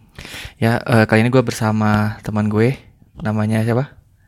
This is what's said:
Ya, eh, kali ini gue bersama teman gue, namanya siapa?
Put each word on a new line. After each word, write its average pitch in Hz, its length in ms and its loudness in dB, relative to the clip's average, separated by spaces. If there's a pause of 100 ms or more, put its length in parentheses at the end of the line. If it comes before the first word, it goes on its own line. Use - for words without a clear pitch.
(560)
Ya, 117 240 0
eh, 110 260 2
kali 110 160 4
ini 120 80 2
gue 127 120 4
bersama 107 800 0
teman 107 280 -4
gue, 110 300 0 (380)
namanya 107 460 -2
siapa? 117 320 -2 (340)